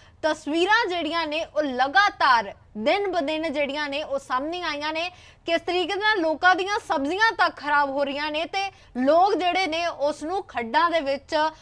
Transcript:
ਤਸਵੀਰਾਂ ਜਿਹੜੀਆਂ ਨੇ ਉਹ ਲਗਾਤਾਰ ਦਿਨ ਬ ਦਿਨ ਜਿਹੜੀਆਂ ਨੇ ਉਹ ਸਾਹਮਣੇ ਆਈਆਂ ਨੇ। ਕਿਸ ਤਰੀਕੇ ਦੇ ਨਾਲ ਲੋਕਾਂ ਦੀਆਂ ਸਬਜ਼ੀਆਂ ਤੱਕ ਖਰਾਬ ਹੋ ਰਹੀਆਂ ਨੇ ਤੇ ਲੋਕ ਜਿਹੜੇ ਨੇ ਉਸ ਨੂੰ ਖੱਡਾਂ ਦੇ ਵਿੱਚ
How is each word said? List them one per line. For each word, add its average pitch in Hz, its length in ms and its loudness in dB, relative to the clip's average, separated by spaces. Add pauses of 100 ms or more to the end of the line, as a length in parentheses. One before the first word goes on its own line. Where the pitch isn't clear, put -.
(240)
ਤਸਵੀਰਾਂ 330 600 2
ਜਿਹੜੀਆਂ 330 420 -2
ਨੇ 302 180 -4
ਉਹ - 180 -2
ਲਗਾਤਾਰ 277 920 2 (220)
ਦਿਨ 359 340 0
ਬ 349 80 -2
ਦਿਨ 311 340 -2
ਜਿਹੜੀਆਂ 285 360 -4
ਨੇ 285 140 -6
ਉਹ 277 160 -4
ਸਾਹਮਣੇ 285 420 -4
ਆਈਆਂ 302 320 -4
ਨੇ। 330 160 -4 (360)
ਕਿਸ 339 160 0
ਤਰੀਕੇ 359 320 -2
ਦੇ 381 60 -4
ਨਾਲ 427 180 2
ਲੋਕਾਂ 339 380 4
ਦੀਆਂ 392 240 -2
ਸਬਜ਼ੀਆਂ 359 520 0
ਤੱਕ 349 240 0
ਖਰਾਬ 285 340 0
ਹੋ 277 140 -2
ਰਹੀਆਂ 285 280 -4
ਨੇ 302 140 -2
ਤੇ 392 260 -4 (260)
ਲੋਕ 320 380 4
ਜਿਹੜੇ 359 320 0
ਨੇ 330 200 -2
ਉਸ 294 360 -4
ਨੂੰ 359 200 -4
ਖੱਡਾਂ 269 460 0
ਦੇ 330 100 0
ਵਿੱਚ 294 500 -2 (120)